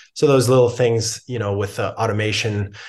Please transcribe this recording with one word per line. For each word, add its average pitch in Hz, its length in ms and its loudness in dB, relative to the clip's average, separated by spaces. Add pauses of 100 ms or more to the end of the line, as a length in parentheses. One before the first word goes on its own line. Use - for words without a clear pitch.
(140)
So - 140 2
those 170 200 4
little 127 220 6
things, 117 580 -2
you 123 100 -8
know, 101 200 -4
with, 101 200 -6
uh, 104 200 -4
automation, 107 760 -2 (160)